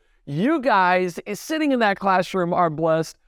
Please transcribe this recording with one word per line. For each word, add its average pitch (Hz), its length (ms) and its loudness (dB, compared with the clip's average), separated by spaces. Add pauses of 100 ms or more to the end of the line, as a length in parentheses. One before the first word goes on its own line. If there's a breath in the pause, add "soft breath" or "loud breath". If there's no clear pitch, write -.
(260)
you 226 340 0
guys 185 600 2
is 208 200 -10
sitting 311 320 -2
in 247 80 0
that 202 180 2
classroom 185 540 0
are 175 180 2
blessed. 160 460 -2 (120)